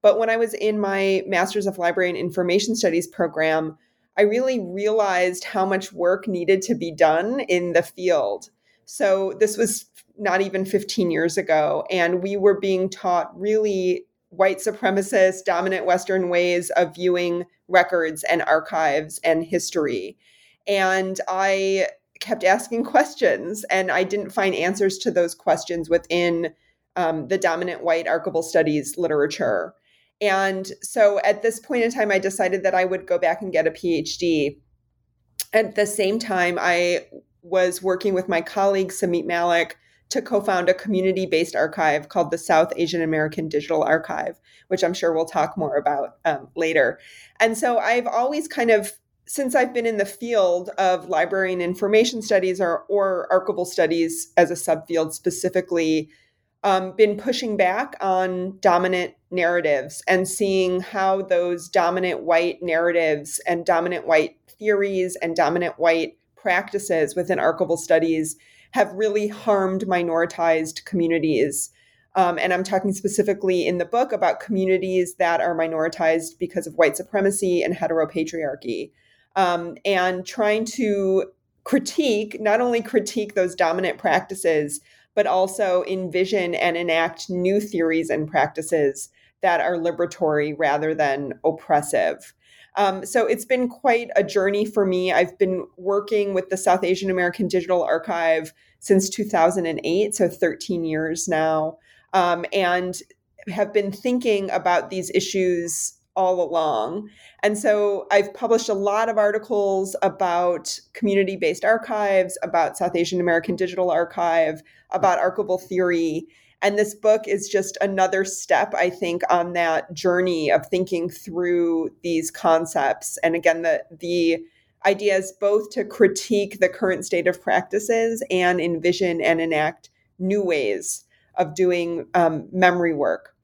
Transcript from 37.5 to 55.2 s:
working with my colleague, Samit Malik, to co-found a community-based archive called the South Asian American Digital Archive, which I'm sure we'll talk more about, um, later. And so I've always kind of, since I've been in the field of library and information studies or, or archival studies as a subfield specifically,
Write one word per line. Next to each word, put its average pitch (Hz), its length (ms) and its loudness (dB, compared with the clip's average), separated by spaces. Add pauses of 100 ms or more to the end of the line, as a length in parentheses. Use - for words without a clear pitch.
working 190 320 0
with 185 160 -2
my 170 120 0
colleague, 196 500 0
Samit 175 340 -2
Malik, 170 520 0 (320)
to - 120 -4
co-found 196 480 0
a 185 40 6
community-based 185 840 0
archive 151 520 0
called 165 240 -2
the 170 60 -4
South 165 400 2
Asian 170 240 -2
American 156 480 -2
Digital 151 340 -2
Archive, - 560 -2 (300)
which 185 140 0
I'm 175 100 0
sure 170 180 0
we'll 160 140 0
talk 156 320 -2
more 156 180 -4
about, 143 480 -2
um, 147 320 -2
later. 160 440 2 (400)
And 226 180 2
so 240 220 0
I've 240 280 0
always 294 400 -2
kind 233 240 0
of, 202 220 2 (320)
since 262 300 -4
I've 254 180 2
been 233 120 -2
in 226 120 -2
the 196 80 0
field 190 720 0
of 180 320 2
library 185 420 0
and 180 100 -2
information 214 600 2
studies 185 400 0
or, 170 280 -2
or 190 420 0
archival 185 340 0
studies 165 720 -2
as 175 140 6
a - 20 -2
subfield 160 600 -2
specifically, 175 960 -2 (540)